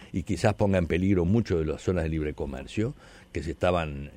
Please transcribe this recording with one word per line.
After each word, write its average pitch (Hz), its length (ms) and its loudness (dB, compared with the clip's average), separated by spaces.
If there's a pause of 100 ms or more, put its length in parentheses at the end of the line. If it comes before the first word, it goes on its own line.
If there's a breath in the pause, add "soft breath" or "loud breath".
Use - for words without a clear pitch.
(140)
y 80 100 -2
quizás 104 300 0
ponga 98 240 2
en 85 100 2
peligro 90 380 4
mucho 98 340 2
de 78 60 0
las 71 160 -4
zonas 90 220 0
de 80 60 -2
libre 76 240 -2
comercio 76 600 -6 (360 loud breath)
que 73 120 -6
se 80 80 -6
estaban, 76 640 -2